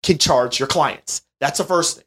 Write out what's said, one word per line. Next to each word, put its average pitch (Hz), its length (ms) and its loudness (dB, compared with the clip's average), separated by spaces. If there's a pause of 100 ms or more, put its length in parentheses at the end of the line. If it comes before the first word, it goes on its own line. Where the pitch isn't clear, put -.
can 170 140 2
charge 123 420 2
your 135 80 -2
clients. - 540 -2 (180)
That's 143 180 0
the 185 60 0
first 170 320 0
thing, - 100 -20